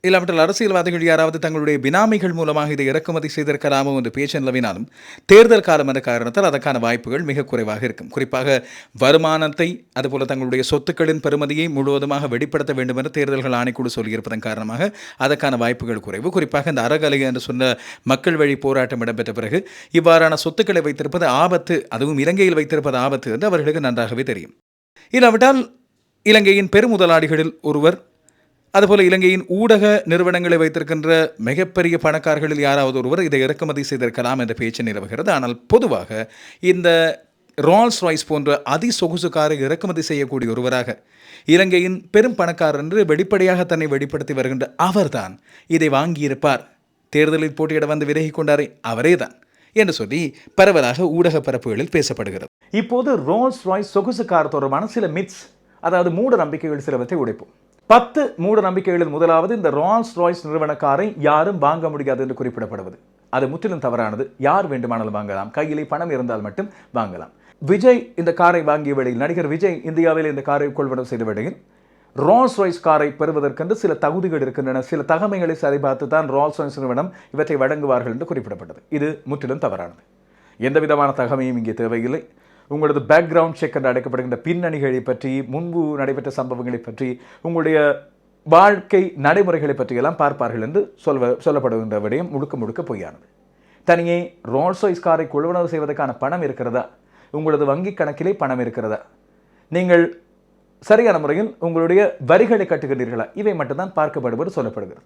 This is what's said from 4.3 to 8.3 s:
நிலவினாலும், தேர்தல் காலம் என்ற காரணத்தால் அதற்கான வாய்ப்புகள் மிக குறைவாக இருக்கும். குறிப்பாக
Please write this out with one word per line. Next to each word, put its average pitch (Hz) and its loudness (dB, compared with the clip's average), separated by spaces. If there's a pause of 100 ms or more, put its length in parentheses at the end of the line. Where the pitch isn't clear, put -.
நிலவினாலும், 120 -2 (440)
தேர்தல் 220 10
காலம் 147 2
என்ற 131 -2
காரணத்தால் 120 0
அதற்கான 139 -2
வாய்ப்புகள் 120 -2
மிக 139 -2
குறைவாக 107 -4
இருக்கும். - -10
குறிப்பாக 131 0 (480)